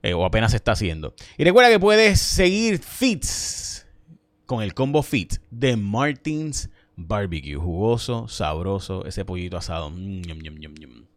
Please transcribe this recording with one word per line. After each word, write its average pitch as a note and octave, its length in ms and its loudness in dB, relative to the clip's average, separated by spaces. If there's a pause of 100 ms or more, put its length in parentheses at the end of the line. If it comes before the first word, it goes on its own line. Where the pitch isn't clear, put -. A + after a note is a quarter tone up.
eh, F#2+ 100 -2
o F2 120 2
apenas A2 260 2
se A2 60 2
está A2 160 0
haciendo. D#2+ 420 -4 (220)
Y D3+ 80 2
recuerda A#3 240 10
que A3 100 8
puedes G#3 400 6
seguir G3 600 2
Fits - 960 -4 (680)
con A2+ 160 -2
el G2 100 -4
combo C#3 300 0
Fit - 320 -2 (160)
de A#2+ 260 0
Martins C#3 920 -4 (240)
Barbecue. E2+ 600 -6
Jugoso, A2+ 720 -2
sabroso, F#2 760 -4
ese - 200 -8
pollito F2+ 320 -8
asado. E2 340 -8
Mm, F#2 300 -10
ñam, E2 180 -12
ñam, D#2 160 -14
ñam, D2+ 180 -18
ñam. B1+ 320 -20 (120)